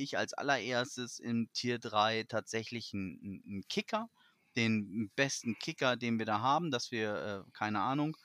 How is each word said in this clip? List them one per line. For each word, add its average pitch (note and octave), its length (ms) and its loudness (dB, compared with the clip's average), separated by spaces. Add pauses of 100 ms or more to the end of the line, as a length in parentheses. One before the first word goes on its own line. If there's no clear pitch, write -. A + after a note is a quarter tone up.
ich C3+ 160 -2
als G#2 160 0
allererstes B2 840 0
im A#2 340 0
Tier B2 240 0
drei A2 460 4
tatsächlich A2+ 720 -4
einen, F#2+ 280 -4
einen, F#2+ 240 -10
einen G2 220 -8
Kicker, A3 420 -2 (460)
den A2 600 2
besten C3+ 440 0
Kicker, C3 380 0
den A#2 200 2
wir A2 80 0
da G#2+ 140 2
haben, D3 320 2
dass A#2+ 200 -2
wir, A2 240 0
äh, F#2+ 380 -4
keine G#2+ 280 0
Ahnung, D3 440 0